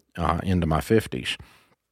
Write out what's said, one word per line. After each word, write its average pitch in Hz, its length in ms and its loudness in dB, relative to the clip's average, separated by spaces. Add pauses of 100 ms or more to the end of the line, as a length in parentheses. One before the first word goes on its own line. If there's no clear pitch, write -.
(180)
uh, 85 240 0
into 90 240 2
my 78 160 2
fifties. - 560 0 (540)